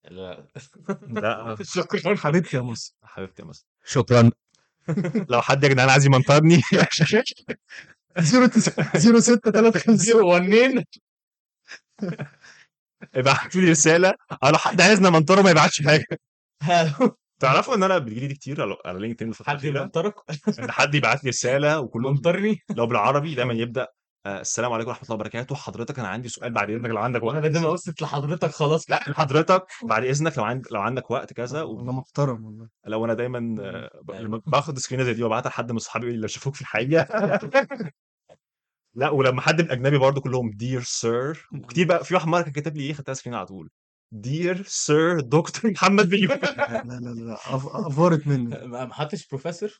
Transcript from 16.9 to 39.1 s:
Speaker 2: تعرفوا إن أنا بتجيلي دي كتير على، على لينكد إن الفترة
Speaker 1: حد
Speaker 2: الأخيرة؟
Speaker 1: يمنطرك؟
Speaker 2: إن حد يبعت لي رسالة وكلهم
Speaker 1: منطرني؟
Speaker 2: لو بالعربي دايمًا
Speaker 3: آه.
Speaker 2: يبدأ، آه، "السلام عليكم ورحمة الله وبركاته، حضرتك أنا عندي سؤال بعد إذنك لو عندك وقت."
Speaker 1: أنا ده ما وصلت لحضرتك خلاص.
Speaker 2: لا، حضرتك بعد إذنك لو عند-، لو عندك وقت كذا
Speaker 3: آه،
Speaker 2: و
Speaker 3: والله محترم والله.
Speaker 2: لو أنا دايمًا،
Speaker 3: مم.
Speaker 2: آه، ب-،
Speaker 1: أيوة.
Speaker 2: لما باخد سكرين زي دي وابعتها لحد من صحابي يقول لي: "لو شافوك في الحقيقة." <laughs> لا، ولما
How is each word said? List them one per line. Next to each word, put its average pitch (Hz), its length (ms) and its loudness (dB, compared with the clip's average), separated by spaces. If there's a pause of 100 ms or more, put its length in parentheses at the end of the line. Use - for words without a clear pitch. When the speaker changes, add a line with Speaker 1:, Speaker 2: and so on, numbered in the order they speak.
Speaker 2:
تعرفوا 156 340 2
إن 196 80 2
أنا 190 140 2
بتجيلي 123 300 -4
دي 135 60 -6
كتير 139 280 -10
على، 101 140 -4 (100)
على 90 140 -8
لينكد 113 240 -8
إن 113 60 -6
الفترة - 200 -12
Speaker 1:
حد 143 60 -2
Speaker 2:
الأخيرة؟ 143 240 -4
Speaker 1:
يمنطرك؟ 165 340 -4 (460)
Speaker 2:
إن 120 120 -8
حد 143 240 0
يبعت 127 280 0
لي 131 60 -2
رسالة 147 500 0
وكلهم 123 340 -4
Speaker 1:
منطرني؟ 180 460 0 (100)
Speaker 2:
لو 117 180 -2
بالعربي 131 480 0
دايمًا 123 180 -2
Speaker 3:
آه. 113 40 -2
Speaker 2:
يبدأ، 117 300 -4 (380)
آه، 98 160 -8
"السلام 120 320 -4
عليكم 113 160 -6
ورحمة 117 140 -12
الله 113 120 -8
وبركاته، 117 400 -8
حضرتك 120 440 -10
أنا 110 80 -6
عندي 113 220 -8
سؤال 117 240 -10
بعد 104 160 -2
إذنك 117 200 -6
لو 113 80 -2
عندك 117 260 -2
وقت." 117 120 -4
Speaker 1:
أنا 156 120 -2
ده 156 140 0
ما 160 60 0
وصلت 175 340 -6
لحضرتك 147 500 -6
خلاص. 156 380 -2
Speaker 2:
لا، 147 240 -4
حضرتك 160 500 2 (200)
بعد 113 200 0
إذنك 147 340 -2
لو 113 60 -2
عند-، 123 280 -4
لو 107 100 -4
عندك 117 300 -4
وقت - 220 -6
كذا 127 260 -8
Speaker 3:
آه، 160 60 -8
Speaker 2:
و 110 100 -12
Speaker 3:
والله 123 180 -10
محترم 131 520 -4
والله. 110 240 -20 (160)
Speaker 2:
لو 110 200 -4
أنا 113 80 0
دايمًا، 123 260 -4
Speaker 3:
مم. 113 200 -6
Speaker 2:
آه، 92 300 -12 (140)
ب-، - 80 -16
Speaker 1:
أيوة. 95 120 -12
Speaker 2:
لما 113 220 -8
باخد 143 340 -2
سكرين 127 260 -4
زي 120 80 -2
دي 113 100 -4
وابعتها 117 260 -2
لحد 120 220 -8
من 113 80 -4
صحابي 117 260 -8
يقول 120 100 -6
لي: 110 60 -8
"لو 107 60 -6
شافوك 139 280 -8
في - 60 -14
الحقيقة." 131 460 0
<laughs> 220 880 -2 (1000)
لا، 139 140 -2
ولما 131 320 2